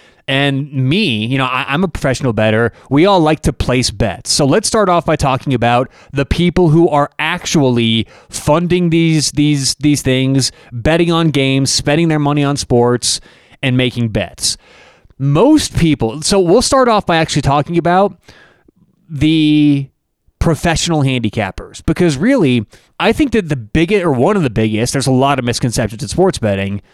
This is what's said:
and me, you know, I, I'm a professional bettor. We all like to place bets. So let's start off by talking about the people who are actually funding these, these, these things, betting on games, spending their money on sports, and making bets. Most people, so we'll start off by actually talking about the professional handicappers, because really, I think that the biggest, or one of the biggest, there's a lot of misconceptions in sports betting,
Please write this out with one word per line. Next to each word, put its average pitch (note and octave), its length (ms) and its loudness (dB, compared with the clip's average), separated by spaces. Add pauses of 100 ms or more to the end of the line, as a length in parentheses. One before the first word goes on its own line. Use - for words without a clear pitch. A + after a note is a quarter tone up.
(280)
and C#3 440 -2
me, C3 540 0
you C3 100 -2
know, C3+ 100 0
I, B2+ 200 -4
I'm D3 160 -2
a F#3+ 60 0
professional C3+ 440 -4
bettor. A2 400 0 (160)
We C#3+ 160 4
all G3 140 4
like D#3 220 2
to D3+ 120 -2
place B2+ 380 -2
bets. G2+ 400 -6
So - 160 0
let's F#3 220 0
start G#3+ 200 0
off F3 160 0
by D#3+ 120 0
talking C3+ 360 -2
about A#2+ 380 0 (220)
the C3+ 120 -2
people F3 440 2
who E3 200 4
are C#3+ 300 0
actually B2+ 880 0 (220)
funding E3+ 640 0
these, D#3+ 420 2
these, D3 480 0
these D3 220 0
things, C3 500 0 (180)
betting D#3+ 400 0
on E3 200 2
games, C3+ 420 0
spending D#3 340 0
their D#3 140 0
money C#3+ 240 0
on C#3+ 120 -2
sports, A#2+ 640 0 (400)
and B2+ 160 0
making B2 340 -2
bets. G2+ 460 -6 (600)
Most G#3 580 2
people, C#3+ 460 0
so G3+ 160 0
we'll F#3+ 240 4
start B3+ 260 2
off G#3+ 160 2
by F3 120 0
actually D#3 260 -2
talking D3 340 0
about F3+ 400 0 (920)
the D3+ 840 2 (480)
professional D#3+ 640 0
handicappers, A#2 840 -4
because D#3+ 320 0
really, D3 480 0 (360)
I F#3+ 120 0
think C#4 200 0
that G#3 160 -2
the C#3+ 80 -2
biggest, E3 480 -2
or E3 80 2
one D3 240 2
of F3+ 80 0
the B2+ 60 0
biggest, A2 420 -2
there's C3+ 160 -2
a C3 40 0
lot C3+ 280 2
of A#2+ 40 -8
misconceptions A#2 560 -4
in G#2 80 -8
sports F3 300 0
betting, G2+ 420 -4 (140)